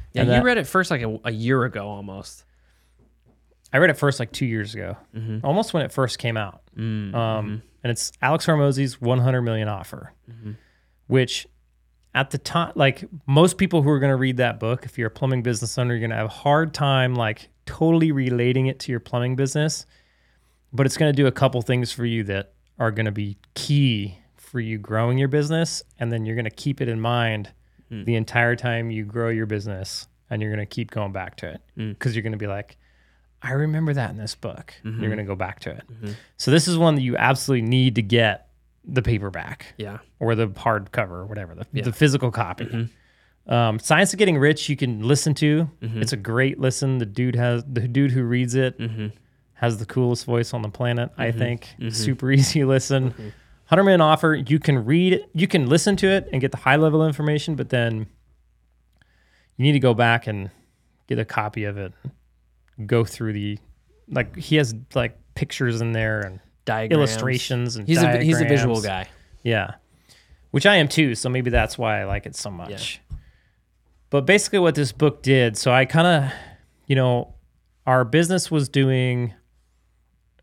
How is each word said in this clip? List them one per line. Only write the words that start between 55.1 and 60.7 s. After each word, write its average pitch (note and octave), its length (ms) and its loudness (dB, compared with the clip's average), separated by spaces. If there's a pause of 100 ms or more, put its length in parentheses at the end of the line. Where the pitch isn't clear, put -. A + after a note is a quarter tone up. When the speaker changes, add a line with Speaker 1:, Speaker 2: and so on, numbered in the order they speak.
Speaker 2:
you F3 160 0
can C#3+ 200 2
listen F3+ 280 4
to G3 100 2
it F#3+ 260 2
and C3 80 -2
get C3 120 -2
the - 60 -10
high C3+ 180 4
level D#3 300 4
information, D3+ 500 -2
but C3 140 -4
then A2+ 360 0 (1500)
you B2+ 80 -2
need D3 80 6
to C#3 80 4
go B2+ 140 6
back A#2 320 4
and G2+ 240 -6 (580)